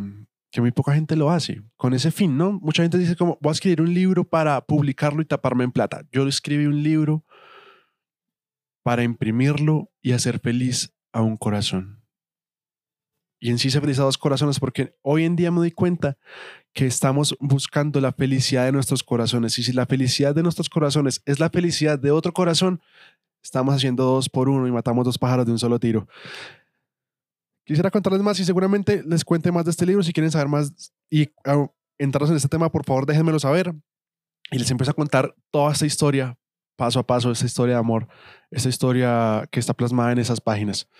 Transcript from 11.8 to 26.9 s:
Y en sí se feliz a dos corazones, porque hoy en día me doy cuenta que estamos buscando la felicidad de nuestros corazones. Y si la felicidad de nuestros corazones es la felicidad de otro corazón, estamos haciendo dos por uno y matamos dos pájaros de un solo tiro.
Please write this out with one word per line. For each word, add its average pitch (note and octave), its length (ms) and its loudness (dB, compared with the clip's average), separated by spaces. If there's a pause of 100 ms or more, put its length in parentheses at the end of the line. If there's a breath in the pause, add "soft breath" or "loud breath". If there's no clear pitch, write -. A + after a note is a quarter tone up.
Y A#2 120 -2
en A#2+ 80 2
sí C3 120 0
se C#3+ 100 0
feliz C#3 180 0
a C#3+ 40 2
dos C3+ 160 2
corazones, C#3 420 0
porque C3 420 -4
hoy D#3 220 2
en E3+ 100 0
día E3+ 160 0
me F3 80 0
doy E3+ 120 0
cuenta F3 480 -2 (560 loud breath)
que C3+ 120 0
estamos C#3 540 0
buscando C#3+ 600 0
la C3 120 0
felicidad C3 540 0
de C3+ 60 2
nuestros C3+ 300 0
corazones. A#2 560 -2
Y B2 40 -4
si B2 100 -2
la B2+ 140 0
felicidad C3+ 480 0
de E3 80 2
nuestros E3+ 260 -2
corazones C#3+ 560 0
es C#3+ 160 -2
la D#3+ 80 2
felicidad D#3 500 0
de C#3 120 0
otro E3 220 0
corazón, F3+ 500 0 (600 soft breath)
estamos C3+ 320 0
haciendo C3 300 0
dos C3 240 2
por C3 200 0
uno C3 200 2
y B2 40 0
matamos A#2+ 320 0
dos B2 140 0
pájaros B2+ 280 2
de A#2 60 0
un A#2 60 0
solo A#2+ 200 0
tiro. A2 280 0 (1600 loud breath)